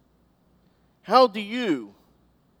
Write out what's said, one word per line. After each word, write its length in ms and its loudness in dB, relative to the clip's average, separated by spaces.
How 240 4
do 120 -8
you 540 -6